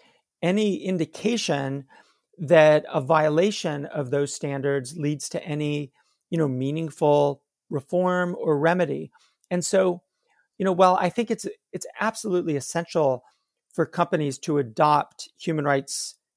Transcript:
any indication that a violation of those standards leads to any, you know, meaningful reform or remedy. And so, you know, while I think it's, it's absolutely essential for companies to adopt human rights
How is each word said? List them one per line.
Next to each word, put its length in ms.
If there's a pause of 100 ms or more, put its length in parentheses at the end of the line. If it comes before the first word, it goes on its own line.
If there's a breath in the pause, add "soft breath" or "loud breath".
(420 soft breath)
any 360
indication 1080 (520 soft breath)
that 540
a 100
violation 840
of 260
those 220
standards 640
leads 320
to 140
any, 480 (380)
you 80
know, 100
meaningful 920 (280)
reform 680
or 220
remedy. 520 (380 soft breath)
And 140
so, 380 (560)
you 80
know, 80
while 220
I 140
think 220
it's, 160 (240)
it's 160 (120)
absolutely 560
essential 680 (500 soft breath)
for 120
companies 540
to 180
adopt 800
human 280
rights 500 (220)